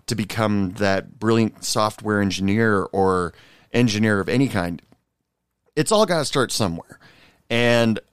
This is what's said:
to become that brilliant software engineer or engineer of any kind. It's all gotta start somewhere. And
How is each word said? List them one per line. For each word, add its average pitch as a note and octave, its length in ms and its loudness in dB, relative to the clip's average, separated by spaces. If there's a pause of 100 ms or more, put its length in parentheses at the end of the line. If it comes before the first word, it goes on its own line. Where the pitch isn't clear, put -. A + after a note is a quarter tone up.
to A#2 80 -4
become G#2 560 -2
that G2 480 -2
brilliant A2+ 440 0
software G#2+ 580 -2
engineer G2 720 0
or F#2 420 0 (380)
engineer G#2+ 480 2
of F#2 80 -4
any B2 200 0
kind. F2 340 -4 (920)
It's D#3 160 -2
all G#3+ 140 4
gotta D#3+ 200 0
start B2+ 260 -2
somewhere. - 480 -4 (500)
And A#2 500 2 (140)